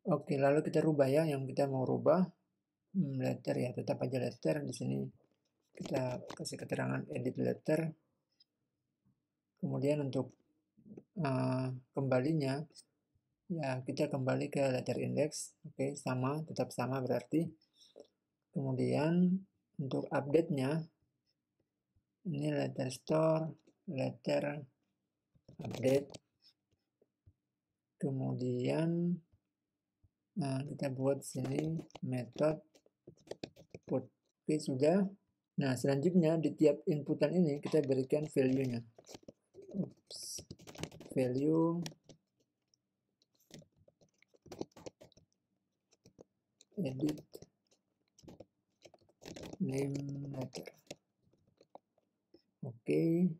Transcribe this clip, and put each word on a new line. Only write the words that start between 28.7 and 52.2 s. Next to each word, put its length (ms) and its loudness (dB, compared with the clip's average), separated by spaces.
nah, 320 -2
kita 240 -6
buat 340 0
sini 540 -4
method 560 -2
put. 240 -4
Oke, 220 0
sudah. 400 4
Nah, 160 2
selanjutnya 640 4
di 160 0
tiap 320 6
inputan 480 2
ini 240 4
kita 240 2
berikan 420 2
value-nya. 540 2
Oops. 440 -8
Value 720 2
edit 420 -2
name 400 -2
letter. 400 -10